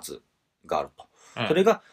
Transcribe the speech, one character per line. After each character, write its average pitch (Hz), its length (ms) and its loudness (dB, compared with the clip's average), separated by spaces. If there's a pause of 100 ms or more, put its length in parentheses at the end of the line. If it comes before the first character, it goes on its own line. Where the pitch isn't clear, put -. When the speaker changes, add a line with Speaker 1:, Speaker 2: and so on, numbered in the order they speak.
Speaker 1:
末 - 160 -12 (480)
が 80 120 0
あ 73 40 0
る - 160 -8
と。 - 80 -20 (340)
Speaker 2:
う 117 40 -2
ん。 104 40 -4
Speaker 1:
そ 156 60 2
れ 185 100 4
が、 214 160 4 (120)